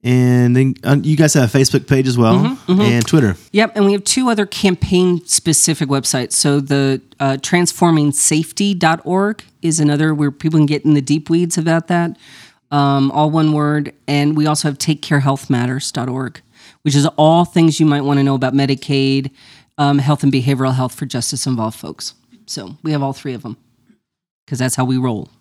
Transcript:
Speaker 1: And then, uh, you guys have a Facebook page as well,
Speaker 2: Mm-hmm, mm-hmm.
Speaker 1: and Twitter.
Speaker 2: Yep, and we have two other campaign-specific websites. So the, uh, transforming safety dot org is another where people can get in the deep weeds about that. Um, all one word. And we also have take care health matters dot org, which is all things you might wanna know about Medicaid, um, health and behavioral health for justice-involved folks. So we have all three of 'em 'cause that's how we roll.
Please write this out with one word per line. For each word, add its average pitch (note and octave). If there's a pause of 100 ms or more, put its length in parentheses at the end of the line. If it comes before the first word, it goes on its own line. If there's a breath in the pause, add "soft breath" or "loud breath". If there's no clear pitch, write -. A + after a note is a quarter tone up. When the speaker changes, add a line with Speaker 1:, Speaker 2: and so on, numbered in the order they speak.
Speaker 1:
And B2
then, C3 (100)
uh, C#3+
you D3+
guys D#3
have B2+
a C#3+
Facebook C3+
page C3
as A#2+
well, A2+
Speaker 2:
Mm-hmm, A3+
mm-hmm. F#3+
Speaker 1:
and A#2+
Twitter. A#2 (160)
Speaker 2:
Yep, G#3+
and G3+
we G3
have G3+
two B3+
other G#3+
campaign-specific F3
websites. C3+
So C#3+
the, C3+ (180)
uh, E3+
transforming E3+
safety E3
dot E3
org G3 (180)
is E3
another D3+
where D3
people D#3
can D3+
get D3+
in D#3
the C#3+
deep D3+
weeds E3+
about E3
that. E3+ (560 loud breath)
Um, C#3
all D3+
one D#3
word. D3 (140)
And D3
we D3+
also D3+
have C3+
take -
care D3
health C#3
matters B2+
dot B2+
org, B2+ (440 soft breath)
which C#3+
is C#3+ (120)
all D#3+
things E3
you D#3
might C#3+
wanna C#3
know C#3
about C3
Medicaid, C3+ (460 soft breath)
um, C#3+
health C#3
and C#3
behavioral C3
health C3
for C#3
justice-involved A#2
folks. - (320)
So C3
we D#3
have C#3+
all C3+
three C3+
of A2+
'em G#2+ (880)
'cause B2+
that's B2+
how C3
we B2+
roll. B2 (140)